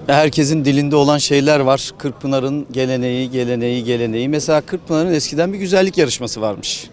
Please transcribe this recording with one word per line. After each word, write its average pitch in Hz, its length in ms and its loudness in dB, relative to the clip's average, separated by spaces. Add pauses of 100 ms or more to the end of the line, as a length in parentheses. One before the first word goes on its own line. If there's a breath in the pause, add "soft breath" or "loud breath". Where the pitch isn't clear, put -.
Herkesin 147 580 4
dilinde 143 300 2
olan 147 220 4
şeyler 143 420 2
var. 135 380 0
Kırkpınar'ın 135 760 -4
geleneği, 127 600 -2
geleneği, 123 520 -2
geleneği. 120 460 -2
Mesela 151 320 0
Kırkpınar'ın 170 520 -2
eskiden 160 400 -2
bir 208 40 -8
güzellik 190 400 0
yarışması 120 440 -2
varmış. - 520 -6